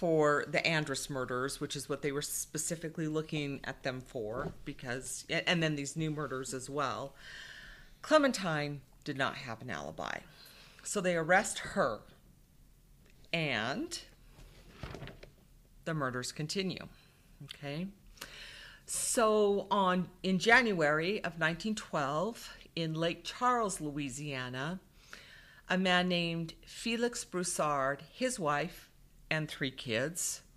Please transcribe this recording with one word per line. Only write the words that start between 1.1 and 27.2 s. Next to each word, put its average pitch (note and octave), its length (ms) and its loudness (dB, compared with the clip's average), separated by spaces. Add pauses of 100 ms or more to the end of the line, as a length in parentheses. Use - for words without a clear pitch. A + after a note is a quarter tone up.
murders, B2+ 500 -2
which D3 160 -4
is C3+ 100 -8
what C#3+ 140 -4
they D3 100 -2
were C#3+ 120 -2
specifically D#3 840 -4
looking D3+ 580 -2
at - 180 -8
them B2+ 180 -4
for, B2 540 -6 (100)
because, C3 640 -8
and E3 340 2
then D#3 140 2
these C#3+ 180 -6
new D#3+ 160 -2
murders C3+ 440 -4
as B2+ 160 -8
well, C3+ 440 -2 (840)
Clementine E3+ 800 4 (240)
did C3+ 140 -4
not C3 180 2
have B2 240 -8
an B2+ 80 -10
alibi. D2 520 -6 (600)
So G#3 200 -2
they F3+ 140 2
arrest F#3 420 4
her, C3 420 0 (1300)
and D3+ 680 -2 (1800)
the E3 80 -4
murders B2+ 400 -2
continue, E3 540 -4 (580)
okay? D3 440 -8 (960)
So G#3+ 840 4
on, F#3 380 4 (140)
in F#3+ 160 4
January F#3+ 840 4
of E3 160 -4
nineteen E3 360 0
twelve, D#3+ 840 -2 (180)
in D#3+ 200 0
Lake E3 280 0
Charles, A#3 600 2
Louisiana, C#3+ 1000 -4 (880)
a F#3 80 4
man F3+ 320 6
named E3 460 0 (100)
Felix A#3 580 -2